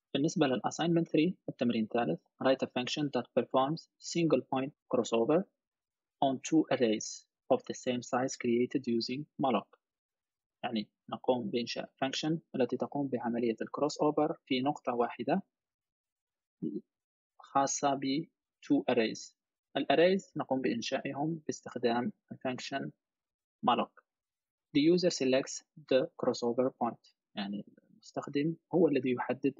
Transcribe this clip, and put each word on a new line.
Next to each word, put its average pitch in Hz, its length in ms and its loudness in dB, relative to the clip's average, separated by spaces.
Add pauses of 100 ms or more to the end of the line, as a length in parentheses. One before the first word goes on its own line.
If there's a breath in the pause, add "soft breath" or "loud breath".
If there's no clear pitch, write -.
(140)
بالنسبة 147 320 2
للassignment 165 640 0
three، 160 260 2 (140)
التمرين 117 360 0
الثالث، - 360 -2 (220)
write 131 200 2
a 120 40 0
function 135 500 -4
that 120 100 -2 (120)
performs 131 500 0 (100)
single 151 420 2
point 135 320 -4 (220)
crossover 120 500 2 (800)
on 131 180 0
two 160 300 4
arrays 117 540 0 (260)
of 123 160 4
the 120 60 -6
same 123 280 -4
size 131 340 -2
created 123 500 0
using 120 380 -2 (180)
malloc. 120 360 -2 (840)
يعني 107 240 -4 (200)
نقوم 120 420 -2
بإنشاء - 420 -6 (120)
function 156 340 -2 (160)
التي 123 220 0
تقوم 143 320 -4
بعملية 117 540 -2
الكروس - 360 -4
أوفر 151 380 0 (100)
في 127 140 0
نقطة 131 340 -2
واحدة 120 480 0 (2000)
خاصة 139 560 0
ب 139 320 -2 (400)
two - 240 2
arrays. - 440 0 (440)
الarrays 175 580 2
نقوم 131 240 -2
بإنشائهم 135 840 -4
باستخدام 123 640 -2 (220)
function 139 560 -6 (760)
malloc. 113 240 4 (840)
The 139 60 4 (120)
user 180 160 4
selects 131 540 0 (280)
the 131 160 4 (140)
crossover 123 480 0
point، - 440 -6 (200)
يعني - 300 -6 (260)
المستخدم 143 640 -4 (180)
هو 165 140 6
الذي 131 240 2
يحدد 127 480 -2